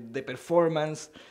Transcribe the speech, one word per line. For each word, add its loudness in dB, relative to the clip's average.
de -6
performance, 0